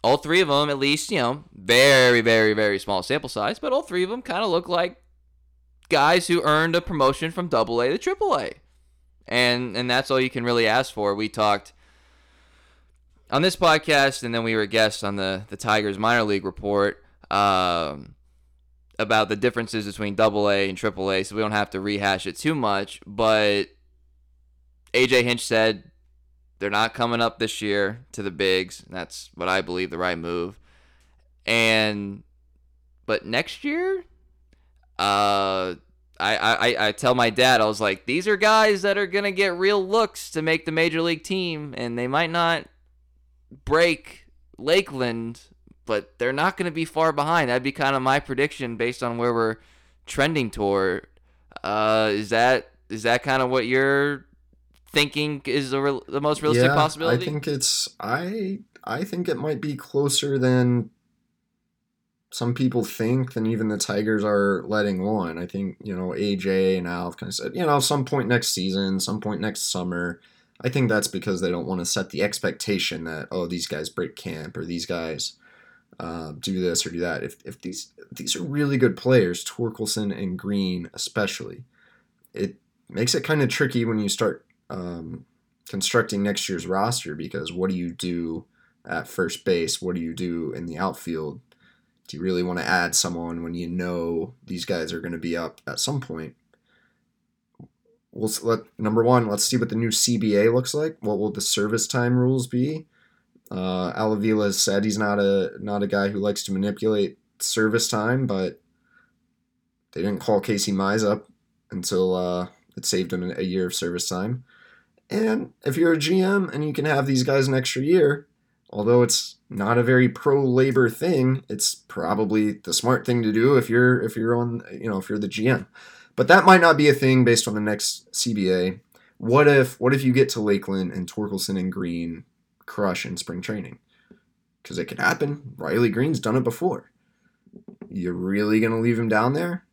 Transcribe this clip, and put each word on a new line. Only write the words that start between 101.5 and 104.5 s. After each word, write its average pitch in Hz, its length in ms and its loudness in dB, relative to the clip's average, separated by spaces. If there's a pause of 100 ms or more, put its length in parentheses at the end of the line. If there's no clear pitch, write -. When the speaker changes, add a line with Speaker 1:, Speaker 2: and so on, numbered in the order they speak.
Speaker 2:
time 123 320 0
rules 127 280 2
be? 147 400 -4 (640)
Uh, 92 440 -2
Al 110 180 0
Avila 107 340 2
has 98 140 0